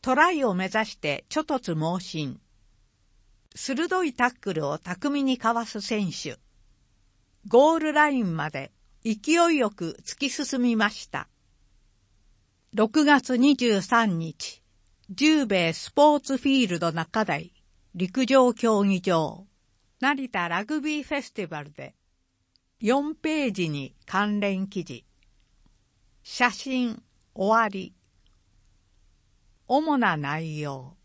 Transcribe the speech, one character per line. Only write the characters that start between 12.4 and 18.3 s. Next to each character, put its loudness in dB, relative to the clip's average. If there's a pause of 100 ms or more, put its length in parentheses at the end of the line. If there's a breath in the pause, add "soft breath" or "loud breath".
六 2
月 4
二 6
十 2
三 2
日、 -12 (480)
十 2
兵 2
衛 -4
ス -10
ポ 6
ー 0
ツ -4
フ -6
ィ 4
ー 2
ル -2
ド -2
中 -2
台、 -6 (440)
陸 -2
上 6